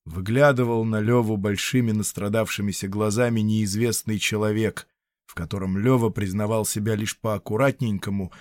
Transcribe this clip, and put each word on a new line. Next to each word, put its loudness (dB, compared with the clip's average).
выглядывал 2
на 0
Лёву 2
большими 0
настрадавшимися -2
глазами 0
неизвестный 0
человек, -2
в -20
котором -4
Лёва 2
признавал -2
себя -2
лишь -4
по -2
аккуратненькому, -2